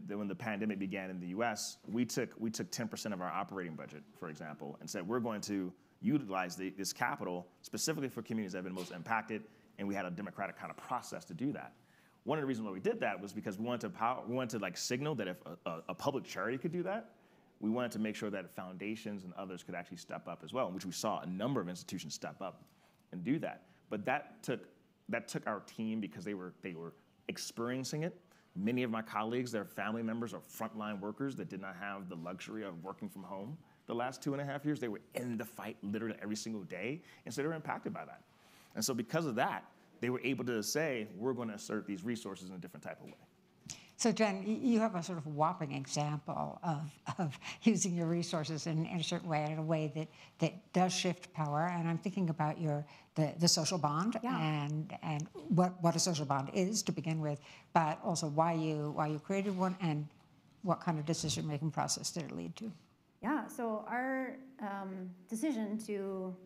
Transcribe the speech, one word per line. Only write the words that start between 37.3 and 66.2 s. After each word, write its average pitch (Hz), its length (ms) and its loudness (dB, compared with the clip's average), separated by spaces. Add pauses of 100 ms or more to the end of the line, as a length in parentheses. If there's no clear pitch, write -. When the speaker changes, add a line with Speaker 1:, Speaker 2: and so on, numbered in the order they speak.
Speaker 1:
so 139 80 0
they 147 60 2
were 165 60 0
impacted - 380 -4
by 80 140 -6
that. - 160 -16 (520)
And 110 80 -2
so 127 120 2
because 156 320 2
of 120 80 2
that, 117 300 2 (360)
they 120 80 2
were 123 160 2
able 127 220 2
to 117 160 2
say, 131 440 2 (120)
"We're 123 160 2
gonna 113 200 -2
assert 104 320 -2
these 95 160 -2
resources 98 460 -4
in 95 80 -8
a - 20 -6
different 85 240 -12
type 80 180 -8
of 73 60 -14
way." - 200 -18 (720)
Speaker 2:
So 226 140 6
Jen, 196 340 4
y-, 220 140 2
you 233 200 8
have 220 140 4
a 170 80 2
sort 180 140 -2
of 147 100 -4
whopping 151 460 2
example 147 920 -2
of, 156 280 0 (280)
of 160 200 0 (240)
using 190 320 6
your 170 120 2
resources 165 600 0
in, 160 180 2
in 175 160 0
a - 20 0
certain 170 240 -2
way, 151 240 2
in 156 80 -2
a 160 40 -2
way 156 320 2
that, 156 140 -2 (320)
that - 340 0
does 180 180 8
shift - 400 0
power. 151 360 2
And 170 200 2
I'm 165 80 4
thinking 185 320 2
about 151 320 2
your, 147 240 2 (300)
the, 151 240 6
the 170 100 8
social 165 300 4
bond 160 440 2
Speaker 3:
Yeah. 240 160 2
Speaker 2:
and, 151 640 2
and 156 240 0 (220)
what, 180 340 6
what 165 140 6
a - 20 4
social 151 280 4
bond 139 260 4
is 196 300 4
to 190 100 2
begin 160 300 0
with, 147 180 0 (320)
but 160 320 6
also 170 220 2
why 160 260 6
you, 156 420 2
why 151 120 4
you 151 120 2
created 196 380 2
one 185 240 4
and 151 260 2 (540)
what 175 200 2
kind 165 180 2
of 147 80 -2
decision-making 156 640 2
process - 400 0
did 160 140 -4
it - 120 -6
lead 170 200 -4
to? 220 140 -6 (520)
Speaker 3:
Yeah, 269 240 2
so 220 420 -2
our, 254 480 0 (240)
um, 190 480 -4 (180)
decision 220 600 0
to 190 600 -2